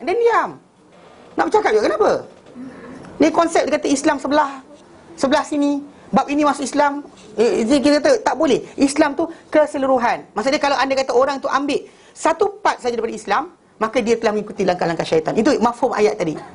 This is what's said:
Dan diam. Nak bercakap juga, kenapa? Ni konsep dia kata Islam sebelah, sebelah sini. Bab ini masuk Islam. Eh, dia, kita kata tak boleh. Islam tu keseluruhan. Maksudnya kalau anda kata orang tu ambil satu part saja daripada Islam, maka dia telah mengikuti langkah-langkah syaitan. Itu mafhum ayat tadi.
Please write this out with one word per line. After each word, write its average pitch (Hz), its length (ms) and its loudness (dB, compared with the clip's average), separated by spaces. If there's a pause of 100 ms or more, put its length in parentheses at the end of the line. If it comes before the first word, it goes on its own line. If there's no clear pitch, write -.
Dan 339 160 -2
diam. 415 320 2 (880)
Nak - 80 0
bercakap 415 240 2
juga, 214 160 2
kenapa? 392 240 2 (1120)
Ni 311 80 6
konsep 330 320 2
dia 269 160 0
kata 302 80 -6
Islam 285 320 0
sebelah, 285 320 0 (640)
sebelah 277 320 0
sini. 285 400 -2 (240)
Bab - 160 2
ini 294 160 0
masuk 285 240 0
Islam. 285 400 0 (320)
Eh, 220 240 2
dia, 269 160 4
kita 294 240 4
kata 302 80 4 (160)
tak 262 80 0
boleh. 262 400 0
Islam 285 400 2
tu 330 160 -4 (240)
keseluruhan. 262 800 2
Maksudnya 269 240 0
kalau 285 160 0
anda 262 240 0
kata 262 160 -2
orang 269 240 2
tu 277 80 -6
ambil 277 320 -2 (320)
satu - 480 -2
part - 240 -2
saja 240 160 -4
daripada 226 160 -4
Islam, 202 400 -4 (220)
maka 220 240 -2
dia 226 160 2
telah 226 160 0
mengikuti 208 320 -4
langkah-langkah 175 400 0
syaitan. 156 320 0
Itu 214 240 4
mafhum 233 320 0
ayat 214 240 0
tadi. 160 180 -4 (200)